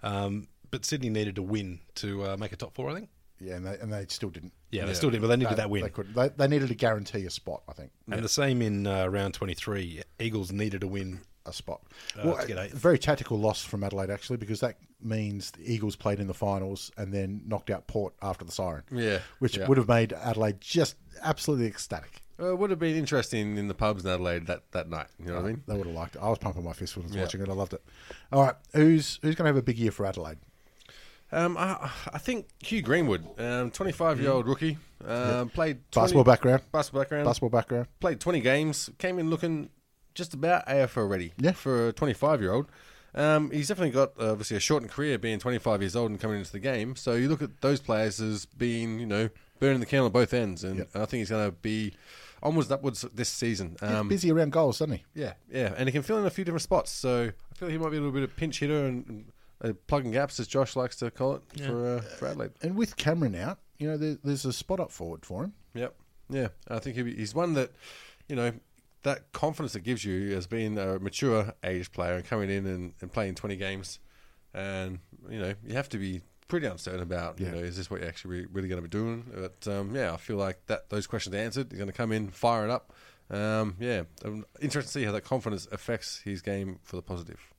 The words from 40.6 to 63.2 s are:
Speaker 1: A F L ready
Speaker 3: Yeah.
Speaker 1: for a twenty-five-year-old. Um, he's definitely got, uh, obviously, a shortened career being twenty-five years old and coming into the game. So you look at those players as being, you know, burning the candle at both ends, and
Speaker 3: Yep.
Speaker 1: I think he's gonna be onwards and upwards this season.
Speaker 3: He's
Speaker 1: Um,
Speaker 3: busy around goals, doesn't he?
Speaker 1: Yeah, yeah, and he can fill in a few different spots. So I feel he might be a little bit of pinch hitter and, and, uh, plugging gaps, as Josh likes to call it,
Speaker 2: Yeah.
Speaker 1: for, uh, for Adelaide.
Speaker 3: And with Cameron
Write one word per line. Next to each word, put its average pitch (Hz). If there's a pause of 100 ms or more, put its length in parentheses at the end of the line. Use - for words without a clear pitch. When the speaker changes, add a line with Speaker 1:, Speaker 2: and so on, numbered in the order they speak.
Speaker 1:
A 139
F 127
L 117
ready 90
Speaker 3:
Yeah. 160
Speaker 1:
for 120
a 113
twenty-five-year-old. 135 (480)
Um, 151
he's 147
definitely 180
got, 131
uh, 110
obviously, 107
a -
shortened 135
career 139
being 110
twenty-five 117
years 95
old 117
and 101
coming 107
into 95
the 104
game. 123
So 123
you 123
look 151
at 131
those 135
players 110
as 107
being, 117
you 120
know, 107 (300)
burning 135
the 117
candle 135
at 98
both 123
ends, 98
and 95
Speaker 3:
Yep. 85
Speaker 1:
I 104
think 120
he's 101
gonna 107
be 107 (500)
onwards 151
and 135
upwards 131
this 110
season. 98
Speaker 3:
He's 104
Speaker 1:
Um, 107
Speaker 3:
busy 175
around 156
goals, 151
doesn't 151
he? - (120)
Speaker 1:
Yeah, 135 (160)
yeah, 117
and 127
he 123
can 143
fill 220
in 202
a 180
few 190
different 165
spots. -
So 120 (200)
I -
feel 180
he 160
might 160
be 151
a 151
little 143
bit 139
of 127
pinch 160
hitter 147
and, 123
and, 107 (300)
uh, 113 (160)
plugging 135
gaps, 139
as 110
Josh 135
likes 127
to 117
call 131
it, - (120)
Speaker 2:
Yeah. 143
Speaker 1:
for, 120 (100)
uh, 120
for -
Adelaide. 143 (100)
Speaker 3:
And 180
with 220
Cameron 151